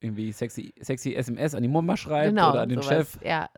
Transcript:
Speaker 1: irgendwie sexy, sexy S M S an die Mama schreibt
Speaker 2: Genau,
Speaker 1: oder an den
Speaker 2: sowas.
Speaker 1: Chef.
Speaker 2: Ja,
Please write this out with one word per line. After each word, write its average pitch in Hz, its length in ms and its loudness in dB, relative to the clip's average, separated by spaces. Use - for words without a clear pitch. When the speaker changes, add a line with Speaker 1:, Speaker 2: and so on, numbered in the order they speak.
Speaker 1:
irgendwie 110 320 -6
sexy, - 480 -8
sexy 131 340 -4
S 131 140 -2
M 120 80 -4
S 147 180 -2
an 127 80 -2
die 120 60 2
Mama 165 280 2
schreibt 151 380 0
Speaker 2:
Genau, 175 180 6
Speaker 1:
oder 123 100 2
an 113 80 0
den 123 100 0
Speaker 2:
sowas. 139 80 -2
Speaker 1:
Chef. - 100 -16
Speaker 2:
Ja, 160 360 -2